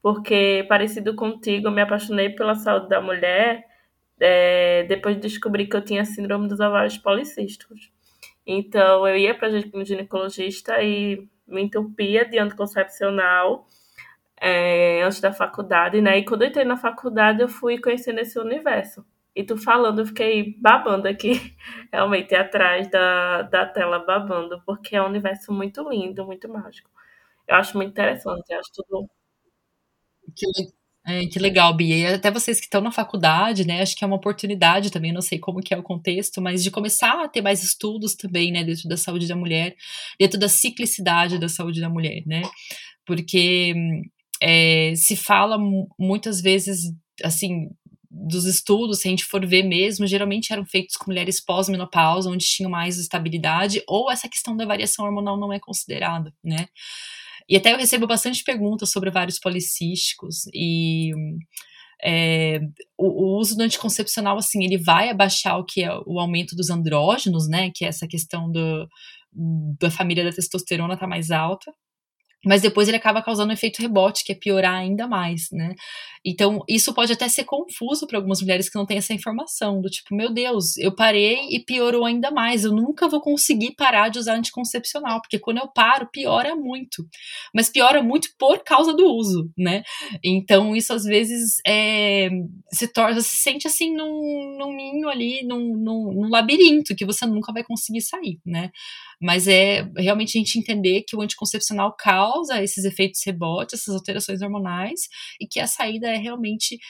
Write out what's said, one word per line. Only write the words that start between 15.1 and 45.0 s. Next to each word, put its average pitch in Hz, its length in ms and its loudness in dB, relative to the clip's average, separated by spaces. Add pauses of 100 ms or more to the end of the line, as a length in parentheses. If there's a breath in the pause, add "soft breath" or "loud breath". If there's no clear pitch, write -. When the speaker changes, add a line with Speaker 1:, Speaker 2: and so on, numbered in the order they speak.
Speaker 1:
da 196 120 2
faculdade, 190 680 0
né? 196 180 6
E 202 60 -2
quando 220 180 0
eu 269 60 2
entrei 269 160 2
na 247 120 0
faculdade, 220 640 2
eu 247 80 2
fui 240 300 -2
conhecendo 240 400 -2
esse 226 200 -6
universo. 226 640 -4 (300)
E 202 80 -4
tu 214 140 -4
falando, 214 420 4
eu 220 60 0
fiquei 214 560 -2
babando 214 460 4
aqui, 202 240 -2
<laughs> - 600 -6
realmente, 196 440 2
atrás 190 540 2
da, 180 540 2
da 185 220 0
tela 175 340 -2
babando, 175 640 -4
porque 202 300 -8
é 196 60 2
um 190 60 0
universo 196 460 -4
muito 202 360 -6
lindo, 196 360 -6
muito 190 240 -14
mágico. 208 400 -16 (580 soft breath)
Eu - 80 2
acho 190 220 2
muito 196 140 -4
interessante, 180 600 -2
eu 175 80 -6
acho - 140 -14
tudo 196 360 -8 (1300)
Speaker 2:
Que 202 120 -6
le-, 190 260 -6 (340)
é, 175 200 -2
que - 100 -6
legal, 185 360 6
Bia. 160 240 2
E 165 100 2
até 196 240 2
vocês 233 280 -2
que - 60 -8
estão 202 160 0
na 233 100 -2
faculdade, 190 760 2
né, 170 160 0
acho 190 140 0
que - 80 -6
é 202 40 0
uma 196 80 0
oportunidade 196 760 2
também, 165 240 -2
não 180 80 -4
sei 180 160 -4
como 180 240 -6
que - 120 -6
é 180 40 -2
o 180 60 -10
contexto, 185 580 -4
mas 180 220 -2
de 190 80 -2
começar 226 520 0
a 294 40 -4
ter 240 140 -4
mais 202 220 2
estudos 214 520 -4
também, 175 360 -2
né, 170 120 -2
dentro 165 260 -4
da 170 80 -2
saúde 175 300 -4
da 170 80 -4
mulher, 175 400 -2 (440 loud breath)
dentro 196 200 4
da 202 100 2
ciclicidade 180 880 0
da 165 100 -2
saúde 165 320 -4
da 165 100 -2
mulher, 160 360 -4
né? 160 160 -4 (640 loud breath)
Porque, 175 680 2 (640)
é, 165 540 6
se 180 200 2